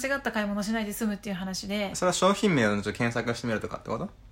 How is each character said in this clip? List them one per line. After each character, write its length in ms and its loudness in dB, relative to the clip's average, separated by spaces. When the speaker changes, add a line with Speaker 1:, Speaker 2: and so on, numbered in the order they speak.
Speaker 1:
っ 40 -6
た 100 -4
買 140 -2
い 20 -2
物 160 -2
し 80 -2
な 80 0
い 60 -2
で 80 -6
済 140 -2
む 80 0
っ 20 -6
て 120 -8
い 40 -2
う 20 -2
話 320 -6
で。 260 -2
Speaker 2:
そ 120 0
れ 20 6
は 60 6
商 200 6
品 220 4
名 120 6
を 80 4
ち 20 2
ょ 20 0
っ 40 -2
と 100 -2
検 180 0
索 260 -2
し 40 -10
て 60 -4
み 60 0
る 60 0
と 80 -4
か 100 -8
っ 40 -16
て 80 -10
こ 100 -2
と？ 100 -6